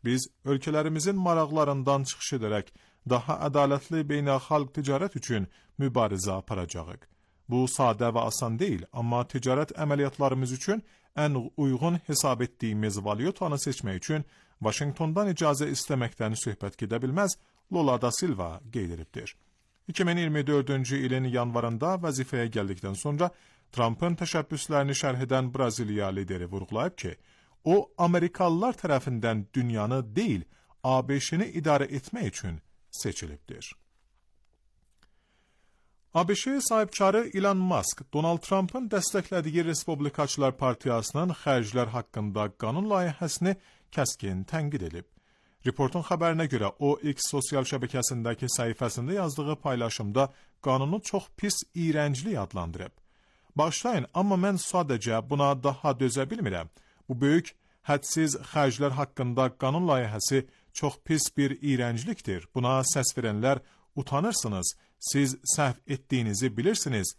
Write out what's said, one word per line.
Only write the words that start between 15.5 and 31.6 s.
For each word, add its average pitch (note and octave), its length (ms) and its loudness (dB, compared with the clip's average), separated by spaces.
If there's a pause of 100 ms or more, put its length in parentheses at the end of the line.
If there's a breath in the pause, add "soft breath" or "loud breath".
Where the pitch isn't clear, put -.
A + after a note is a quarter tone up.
istəməkdən A#2+ 640 -2
söhbət G2+ 400 -6
gedə A2+ 240 -2
bilməz, E3 320 0 (400 soft breath)
Lula D3 300 4
da A#2+ 100 2
Silva F#2 480 -2 (120)
qeyd F#2+ 200 -2
edibdir. - 440 -12 (520)
İki F3+ 160 -2
min F3 120 2
iyirmi D3+ 300 0
dördüncü C3+ 500 2 (100)
ilin C3 180 0
yanvarında A#2+ 680 0 (100)
vəzifəyə C3 480 -2
gəldikdən G2 420 -4
sonra D3 360 0 (420 soft breath)
Trumpın B2 480 0
təşəbbüslərini D3 800 0
şərh C3 240 0
edən C3 300 2
Braziliya A2+ 540 0
lideri F#2+ 380 -4
vurğulayıb G#2 500 -2
ki, E2+ 200 -8 (480 soft breath)
o, F#3 340 6
amerikalılar F3 760 4
tərəfindən A#2+ 680 0 (100)
dünyanı A#2 640 0
deyil, D#3 280 0 (400 soft breath)
A C3 240 2
B C#3 120 2
Ş-ni E3 240 0 (120)
idarə D3 320 2